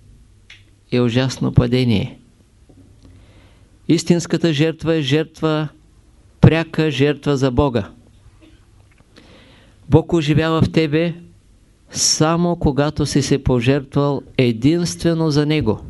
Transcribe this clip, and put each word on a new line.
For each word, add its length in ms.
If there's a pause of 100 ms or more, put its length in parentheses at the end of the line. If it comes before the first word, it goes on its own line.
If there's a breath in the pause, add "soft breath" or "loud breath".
(920)
е 80
ужасно 520
падение. 680 (1700 soft breath)
Истинската 640
жертва 420
е 80
жертва, 680 (720)
пряка 500
жертва 460
за 140
Бога. 400 (2000 soft breath)
Бог 240
оживява 500
в 100
тебе 420 (760)
само 680
когато 500
си 160
се 220
пожертвал 800 (160)
единствено 920
за 160
Него. 440